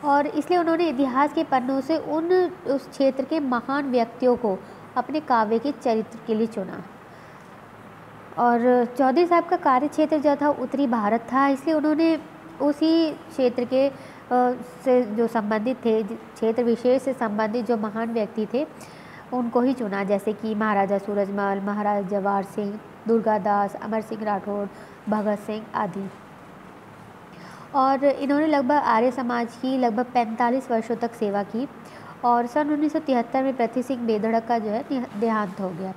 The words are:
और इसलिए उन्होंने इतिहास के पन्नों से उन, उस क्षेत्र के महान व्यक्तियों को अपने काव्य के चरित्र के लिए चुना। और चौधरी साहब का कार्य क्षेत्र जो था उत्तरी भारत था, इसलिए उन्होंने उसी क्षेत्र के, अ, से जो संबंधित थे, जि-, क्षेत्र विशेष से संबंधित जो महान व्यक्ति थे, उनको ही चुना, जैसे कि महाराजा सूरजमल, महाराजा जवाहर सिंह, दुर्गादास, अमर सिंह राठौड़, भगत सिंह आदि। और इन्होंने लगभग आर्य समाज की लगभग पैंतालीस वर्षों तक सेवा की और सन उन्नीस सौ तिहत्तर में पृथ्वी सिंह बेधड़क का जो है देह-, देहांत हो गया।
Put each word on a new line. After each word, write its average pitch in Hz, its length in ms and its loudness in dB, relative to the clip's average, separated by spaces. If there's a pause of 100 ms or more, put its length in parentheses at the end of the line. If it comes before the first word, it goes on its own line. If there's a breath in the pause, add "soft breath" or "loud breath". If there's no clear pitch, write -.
और 285 240 4
इसलिए 320 320 0
उन्होंने 330 300 2
इतिहास 269 440 0
के 320 100 2
पन्नों 269 380 0
से 311 160 0
उन, 330 360 0 (340)
उस 269 200 -2
क्षेत्र 269 380 0
के 320 140 0
महान 269 520 -2
व्यक्तियों 240 440 2
को 202 240 -2 (380 loud breath)
अपने 294 220 -2
काव्य 226 400 2
के 285 120 -2
चरित्र 220 560 -2
के 226 80 0
लिए 220 120 0
चुना। 190 360 -8 (1600 loud breath)
और 240 460 4 (120)
चौधरी 269 280 4
साहब 339 180 4
का 339 140 0
कार्य 285 300 4
क्षेत्र 302 300 2
जो 285 180 4
था 285 140 0
उत्तरी 269 380 0
भारत 226 460 0
था, 269 140 4
इसलिए 277 280 0
उन्होंने 311 440 2 (420)
उसी 311 500 2
क्षेत्र 247 540 -2
के, 262 220 2
अ, 277 40 0 (920 loud breath)
से 247 300 4
जो 233 120 2
संबंधित 220 580 -2
थे, 220 180 4
जि-, 208 140 -8
क्षेत्र 226 460 -2
विशेष 240 380 2
से 262 120 -2
संबंधित 220 520 -2
जो 233 120 0
महान 226 360 -4
व्यक्ति 214 400 -2
थे, 285 140 0 (680 loud breath)
उनको 247 280 0
ही 262 120 2
चुना, 202 300 -4
जैसे 202 300 0
कि 220 220 -4
महाराजा 202 420 2
सूरजमल, 202 680 -2
महाराजा 208 440 -2
जवाहर 202 360 0
सिंह, 202 360 -6 (280)
दुर्गादास, 208 680 2
अमर 214 260 -4
सिंह 214 220 -8
राठौड़, 202 440 -4 (420 loud breath)
भगत 208 300 0
सिंह 214 260 -8 (100)
आदि। 196 340 -4 (1700 loud breath)
और 269 280 4
इन्होंने 285 440 2
लगभग 277 240 2
आर्य 247 400 4
समाज 240 360 -2
की 262 300 -4
लगभग 240 360 2
पैंतालीस 240 580 0
वर्षों 226 240 0
तक 233 180 -4
सेवा 202 300 -2
की 233 260 -6 (560 loud breath)
और 240 200 4
सन 294 240 0
उन्नीस 302 240 0
सौ 320 60 2
तिहत्तर 262 440 0
में 269 140 -2
पृथ्वी 240 260 0
सिंह 240 240 -4
बेधड़क 226 380 0
का 233 140 0
जो 214 100 -4
है 226 200 -4
देह-, 254 280 -4
देहांत 208 440 0
हो 185 80 -2
गया। 185 280 -8